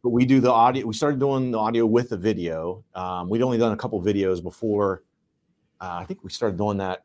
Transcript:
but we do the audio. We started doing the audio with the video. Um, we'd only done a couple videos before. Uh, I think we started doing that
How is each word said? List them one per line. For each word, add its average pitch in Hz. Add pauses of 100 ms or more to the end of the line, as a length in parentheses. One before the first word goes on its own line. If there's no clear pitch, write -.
but 123
we 123
do 135
the 123
audio. 120
We 110
started 147
doing 131
the 113
audio 113
with 117
the 110
video. 87 (120)
Um, 90
we'd 113
only 127
done 113
a 107
couple 110
videos 95
before. 98 (800)
Uh, 90
I 87
think -
we 95
started 101
doing 104
that 95